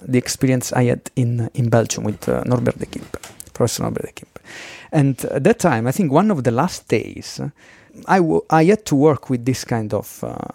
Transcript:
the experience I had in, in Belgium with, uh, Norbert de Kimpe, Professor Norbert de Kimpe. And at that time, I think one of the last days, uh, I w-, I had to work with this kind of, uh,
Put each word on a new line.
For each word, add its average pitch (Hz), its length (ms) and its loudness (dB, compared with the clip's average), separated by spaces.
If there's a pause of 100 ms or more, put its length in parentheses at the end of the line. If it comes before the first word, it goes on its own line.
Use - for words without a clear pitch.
the 127 120 2
experience 127 540 0
I 127 120 2
had - 320 0
in, 120 380 0
in 117 160 0
Belgium 113 340 2
with, - 240 -6
uh, - 160 -2
Norbert 123 340 0
de - 80 -10
Kimpe, - 320 -12 (360)
Professor - 300 -2
Norbert 113 200 -6
de - 80 -14
Kimpe. - 280 -20 (520)
And 139 320 2
at - 200 -2
that 220 140 4
time, 120 280 2
I 127 60 2
think 160 200 0
one 190 180 4
of 143 140 -2
the 123 60 2
last 127 380 -2
days, - 520 -4
uh, 139 80 -6 (580)
I 180 120 4
w-, 165 320 2
I 160 140 6
had 208 220 4
to 147 100 0
work 139 340 2
with 120 140 -2
this 127 200 -2
kind 110 300 -4
of, - 280 -8
uh, 58 140 -8 (180)